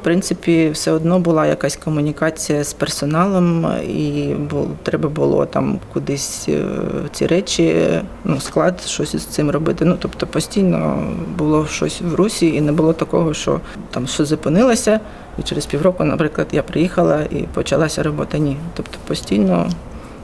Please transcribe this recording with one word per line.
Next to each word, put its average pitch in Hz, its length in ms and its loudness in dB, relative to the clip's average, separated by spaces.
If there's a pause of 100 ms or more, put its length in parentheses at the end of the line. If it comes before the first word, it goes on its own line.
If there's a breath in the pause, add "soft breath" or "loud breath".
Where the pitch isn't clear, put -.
принципі, 170 680 2
все 160 220 0
одно 165 260 4
була 165 280 4
якась 147 300 0
комунікація 151 880 0
з - 80 -6
персоналом, 165 920 2 (220)
і 147 460 -2 (160)
бу-, 147 180 0 (140)
треба 151 260 0
було 143 380 2
там - 320 0 (140)
кудись, 143 560 -4
е, - 160 0 (480)
ці - 140 -2
речі, 165 600 2 (380)
ну, 143 160 0
склад, 175 400 0
щось - 340 -4
із 151 100 -4
цим 147 260 0
робити. 165 340 0
Ну, 180 140 4
тобто - 280 -6
постійно - 840 0 (300)
було 151 280 2
щось - 340 -4
в 175 140 -2
русі, 175 400 2
і 151 60 2
не 147 120 2
було 160 200 4
такого, 160 420 0
що - 260 0 (300 loud breath)
там 127 160 -4
щось 143 220 0
зупинилося, 220 720 4 (380 loud breath)
і - 40 -4
через - 240 -4
півроку, 170 380 2
наприклад, 151 480 0
я 147 100 2
приїхала 165 600 2
і 147 220 -2 (100)
почалася 151 480 0
робота. 147 360 -2
Ні. 143 180 0 (180)
Тобто - 320 -10
постійно 180 640 2 (540 loud breath)